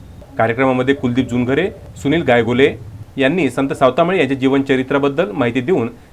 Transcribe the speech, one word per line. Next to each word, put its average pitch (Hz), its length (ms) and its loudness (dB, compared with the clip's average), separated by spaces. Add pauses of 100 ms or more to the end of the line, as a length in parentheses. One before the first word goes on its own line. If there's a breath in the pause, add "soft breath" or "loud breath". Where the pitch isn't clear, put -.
(380)
कार्यक्रमामध्ये 127 560 2
कुलदीप 123 340 -2
जुनघरे, 127 420 0 (320)
सुनील 156 200 0
गायगोले 123 540 2 (400)
यांनी 139 340 2
संत 139 220 -4
सावतामाळी 170 460 2
यांच्या 135 180 0
जीवनचरित्राबद्दल 139 960 0
माहिती 127 300 0
देऊन 123 280 0 (240 loud breath)